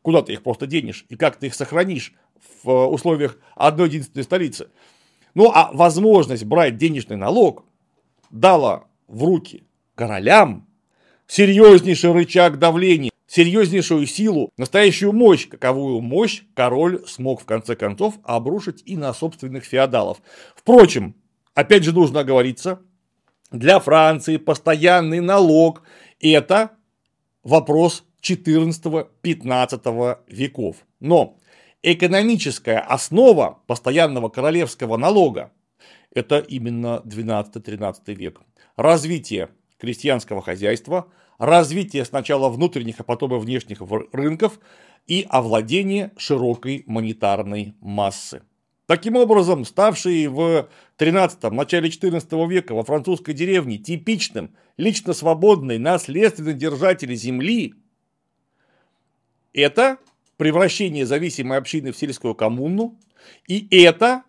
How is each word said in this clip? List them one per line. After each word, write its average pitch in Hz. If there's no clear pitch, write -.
Куда 160
ты -
их 101
просто 127
денешь? 135
И 123
как 156
ты 143
их 120
сохранишь 170
в, 123
э, 131
условиях 147
одной 156
единственной 139
столицы? 180
Ну, 214
а -
возможность 165
брать 131
денежный 139
налог 156
дала 135
в 110
руки -
королям 117
серьёзнейший 190
рычаг 170
давления, 165
серьёзнейшую 175
силу, 185
настоящую 202
мощь, 214
каковую 131
мощь 160
король 131
смог, 127
в -
конце 110
концов, 104
обрушить 131
и 190
на 139
собственных 131
феодалов. 120
Впрочем, 175
опять 165
же 165
нужно 151
оговориться, 131
для 143
Франции 160
постоянный 160
налог — 165
это 156
вопрос 156
четырнадцатого, 160
пятнадцатого 123
веков. 113
Но 151
экономическая 175
основа 156
постоянного 135
королевского 131
налога — 165
это 143
именно 117
двенадцатый, 107
тринадцатый 101
век. 82
Развитие 143
крестьянского 117
хозяйства, 117
развитие 151
сначала 135
внутренних, 123
а 113
потом 123
и 117
внешних 110
в-, 98
рынков 156
и 185
овладение 139
широкой 123
монетарной 104
массы. 101
Таким 185
образом, 190
ставшие 175
в 160
тринадцатом, 160
начале 160
четырнадцатого 165
века 175
во 110
французской 151
деревне 156
типичным 160
лично 190
свободные 156
наследственные 160
держатели 143
земли, 131
это 226
превращение 156
зависимой 139
общины 139
в -
сельскую 123
коммуну, 156
и 208
это 185